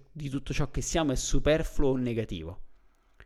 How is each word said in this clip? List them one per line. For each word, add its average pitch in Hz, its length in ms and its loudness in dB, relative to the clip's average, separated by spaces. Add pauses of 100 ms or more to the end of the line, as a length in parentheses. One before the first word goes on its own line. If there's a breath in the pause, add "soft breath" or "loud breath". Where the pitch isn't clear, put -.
(120)
di 147 180 -10
tutto 135 240 -6
ciò 139 160 0
che 139 120 -4
siamo 156 300 0
è 127 40 0
superfluo 147 720 4
o 131 80 2
negativo. 110 640 -4 (640 soft breath)